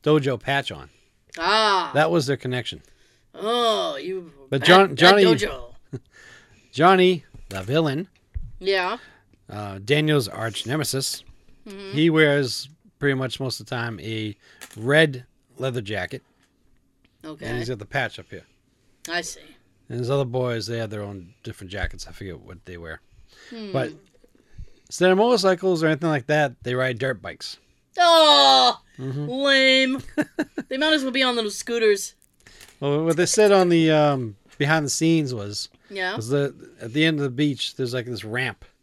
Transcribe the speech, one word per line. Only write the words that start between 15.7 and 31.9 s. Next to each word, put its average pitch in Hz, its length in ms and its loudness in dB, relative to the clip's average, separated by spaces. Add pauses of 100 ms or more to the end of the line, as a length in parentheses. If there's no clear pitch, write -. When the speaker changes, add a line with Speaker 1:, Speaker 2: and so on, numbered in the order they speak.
Speaker 1:
jacket. 98 420 -8 (1000)
Speaker 2:
Okay. 156 200 -16
Speaker 1:
And 120 120 -6
he's 117 100 -6
got 120 120 -8
the 101 60 -14
patch 123 320 -6
up - 120 -20
here. 90 160 -18 (640)
Speaker 2:
I 170 120 -4
see. - 200 -14 (480)
Speaker 1:
And 117 100 -8
his 123 100 -6
other 139 140 0
boys, 120 440 -4
they 117 100 -6
have 110 120 -6
their 104 140 -10
own 98 300 -14 (100)
different 101 260 -16
jackets. 92 380 -10
I 87 60 -20
forget 92 260 -14
what 90 240 -20
they 90 140 -16
wear. 80 240 -16 (480)
Speaker 2:
Hmm. 214 240 -14
Speaker 1:
But 156 180 -4 (960)
instead 185 240 2
of 185 80 4
motorcycles 190 640 2
or 160 40 2
anything 156 220 0
like 143 180 -2
that, 147 360 0
they 123 120 -4
ride 127 240 -2
dirt 131 220 -4
bikes. - 360 -14 (400)
Speaker 2:
Oh, 285 840 6 (180)
Speaker 1:
Mm-hmm. 147 300 -6
Speaker 2:
lame. 262 760 2 (160)
Speaker 1:
<laughs> - 520 -6
Speaker 2:
They 262 80 -4
might 311 160 2
as 285 100 0
well 254 80 -4
be 262 120 -2
on 247 120 0
little 220 160 -4
scooters. 220 640 -2 (640)